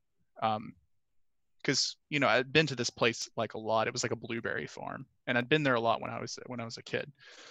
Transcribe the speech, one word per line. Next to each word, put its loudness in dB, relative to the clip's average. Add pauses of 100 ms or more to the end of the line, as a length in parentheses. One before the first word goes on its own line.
(420)
Um, -2 (920)
'cause, 0 (120)
you 0
know, 4
I'd 4
been 6
to -4
this -2
place, 0
like, -2
a -8
lot. 2
It 0
was, -4
like, -2
a 0
blueberry -4
farm, -10 (220)
and 2
I'd 0
been 6
there 4
a 2
lot 2
when -6
I -6
was, -8
when -8
I -6
was -10
a -12
kid. -4 (380)